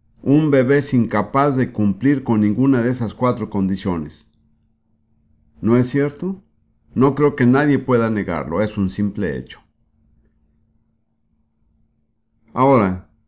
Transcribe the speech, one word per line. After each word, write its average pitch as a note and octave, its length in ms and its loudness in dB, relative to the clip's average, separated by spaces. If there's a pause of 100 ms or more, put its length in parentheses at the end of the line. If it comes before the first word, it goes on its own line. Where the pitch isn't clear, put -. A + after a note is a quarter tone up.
(240)
Un D3+ 260 2
bebé C#3 300 2
es C#3+ 140 -6
incapaz A#2+ 640 0
de B2+ 160 -2
cumplir A2+ 520 0
con A2+ 180 0
ninguna B2 400 2
de A#2+ 100 0
esas A#2+ 220 -6
cuatro A#2 360 -4
condiciones. F#2+ 800 -4 (1300)
¿No A2+ 160 2
es B2+ 120 2
cierto? D3 520 -4 (520)
No C3 200 2
creo C#3+ 220 0
que B2+ 100 0
nadie C#3 320 4
pueda B2 320 0
negarlo, F2+ 520 -4
es G#2+ 160 -4
un G2 120 0
simple F#2+ 480 -4
hecho. - 220 -14 (3000)
Ahora, A2+ 560 2 (180)